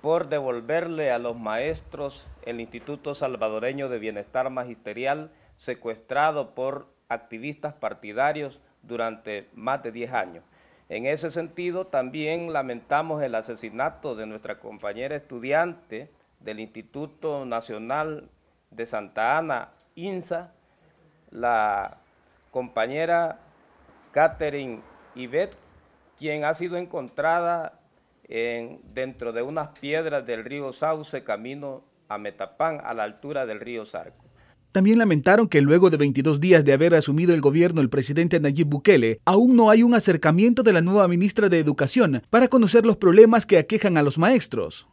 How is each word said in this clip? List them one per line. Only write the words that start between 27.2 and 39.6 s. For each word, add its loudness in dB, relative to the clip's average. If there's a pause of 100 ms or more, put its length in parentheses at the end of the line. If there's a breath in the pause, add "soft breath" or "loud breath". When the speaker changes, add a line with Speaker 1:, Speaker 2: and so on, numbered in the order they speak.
Speaker 1:
en, -8 (120)
dentro -10
de -6
unas -8
piedras -6
del -8
río -10
Sauce, -6
camino -10 (240)
a -8
Metapán, -6
a -8
la -4
altura -8
del -10
río -12
Sarco. -16 (480)
Speaker 2:
También 4
lamentaron 4
que 4
luego 6
de 2
veintidós 2
días 6
de 4
haber 6
asumido 2
el 2
gobierno 4
el 2
presidente 0
Nayib 2
Bukele, 4
aún 6
no 8